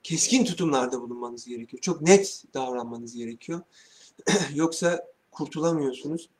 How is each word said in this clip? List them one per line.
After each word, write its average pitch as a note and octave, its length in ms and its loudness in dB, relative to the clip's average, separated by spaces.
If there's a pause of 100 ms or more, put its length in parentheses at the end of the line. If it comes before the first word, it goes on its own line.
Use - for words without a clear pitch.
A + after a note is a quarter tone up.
keskin G#3 420 2
tutumlarda C3+ 560 0
bulunmanız A#2+ 460 -10
gerekiyor. A#2+ 340 -12
Çok E3 220 -2
net G3 420 6 (100)
davranmanız A#2+ 640 -6
gerekiyor. A#2 440 -8 (680)
<clears throat> D#3 280 2
Yoksa E3 520 0 (240)
kurtulamıyorsunuz. D3+ 960 -2 (120)